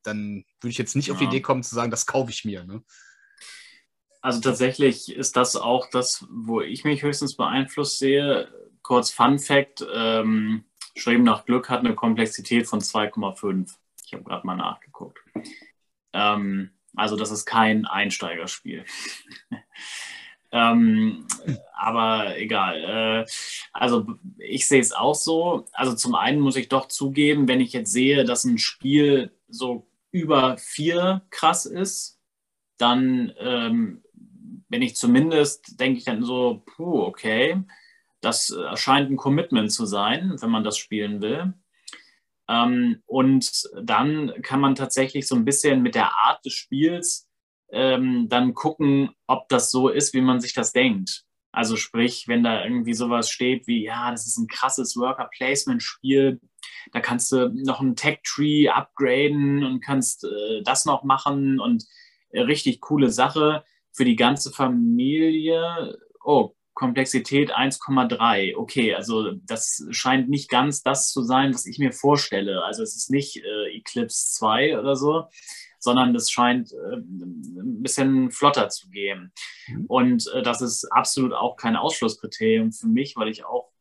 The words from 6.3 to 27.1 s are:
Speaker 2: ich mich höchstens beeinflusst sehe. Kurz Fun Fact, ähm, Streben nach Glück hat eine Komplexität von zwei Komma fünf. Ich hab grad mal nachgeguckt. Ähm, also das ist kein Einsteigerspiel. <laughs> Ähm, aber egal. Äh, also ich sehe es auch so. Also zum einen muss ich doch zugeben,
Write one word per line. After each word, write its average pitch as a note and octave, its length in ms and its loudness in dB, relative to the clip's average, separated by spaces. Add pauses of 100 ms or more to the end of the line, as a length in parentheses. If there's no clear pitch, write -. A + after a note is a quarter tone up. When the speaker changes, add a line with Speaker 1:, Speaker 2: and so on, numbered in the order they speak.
Speaker 2:
ich F2+ 220 -8
mich D3 180 0
höchstens C#3+ 340 -4
beeinflusst C3+ 640 -2
sehe. C#3 560 2 (300)
Kurz B2 260 2
Fun C3+ 300 4
Fact, - 520 0
ähm, G#3+ 760 0 (300)
Streben A#2+ 280 4
nach A2 220 4
Glück B2 260 0
hat A#2+ 80 0
eine A#2 160 0
Komplexität A2+ 720 0
von G#2+ 140 -2
zwei G#2 260 -2
Komma G2+ 260 -4
fünf. F#2+ 460 -4 (260)
Ich - 80 -18
hab F#2 100 -16
grad F#2+ 220 -10
mal F#2 100 -4
nachgeguckt. - 600 -10 (960)
Ähm, G2+ 560 0 (260)
also G#2+ 200 0
das G#2+ 160 -4
ist G2+ 140 -8
kein A2 400 2
Einsteigerspiel. F2+ 1000 -6 (640)
<laughs> - 60 -10 (1000)
Ähm, A2+ 720 4 (480)
aber A2 640 0
egal. A2 880 -2
Äh, - 60 -14 (400)
also A#2+ 340 0 (320)
ich - 300 -4
sehe C3 140 6
es - 100 0
auch C3+ 240 0
so. E3 560 0
Also B2+ 240 -2
zum - 180 -2
einen B2+ 280 2
muss C3+ 160 2
ich C#3 100 -4
doch C3+ 220 0
zugeben, C#3+ 580 2